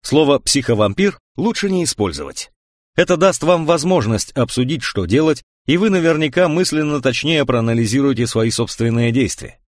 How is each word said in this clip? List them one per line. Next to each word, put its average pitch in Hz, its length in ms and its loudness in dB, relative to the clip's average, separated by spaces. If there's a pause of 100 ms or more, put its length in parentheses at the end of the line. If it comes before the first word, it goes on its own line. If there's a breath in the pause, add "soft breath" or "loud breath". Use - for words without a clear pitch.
Слово 143 380 2
«психовампир» 123 800 0 (160)
лучше 208 340 -2
не 185 140 0
использовать. 80 680 -6 (440)
Это 175 220 2
даст 180 260 2
вам 165 220 2
возможность 151 680 0
обсудить, 127 520 -2
что 95 220 -4
делать, 147 380 0 (220)
и 143 100 2
вы 208 140 2
наверняка 165 580 2
мысленно 151 540 -2
точнее 139 440 0
проанализируете 120 800 0
свои 113 240 0
собственные 117 600 -2
действия. 113 580 -4